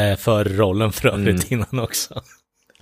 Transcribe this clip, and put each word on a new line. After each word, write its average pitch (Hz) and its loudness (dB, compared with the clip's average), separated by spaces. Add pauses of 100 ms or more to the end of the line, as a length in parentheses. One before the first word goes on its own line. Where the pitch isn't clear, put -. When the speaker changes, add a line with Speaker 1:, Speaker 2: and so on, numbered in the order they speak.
(120)
Speaker 1:
eh, 98 0
för 104 2
rollen 101 2
för - 0
övrigt 101 0
Speaker 2:
Mm. 117 -2
Speaker 1:
innan 127 -4
också. - -8 (600)